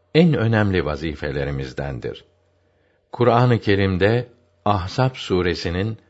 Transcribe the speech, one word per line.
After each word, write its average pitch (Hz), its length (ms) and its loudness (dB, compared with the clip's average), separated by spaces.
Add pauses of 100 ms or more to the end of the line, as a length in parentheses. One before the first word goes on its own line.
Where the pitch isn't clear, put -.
(160)
en 160 180 6
önemli 107 520 2
vazifelerimizdendir. 69 1400 -6 (880)
Kur'an-ı 120 480 4
Kerim'de 98 680 0 (360)
Ahzab 104 500 0
suresinin 92 840 -4 (120)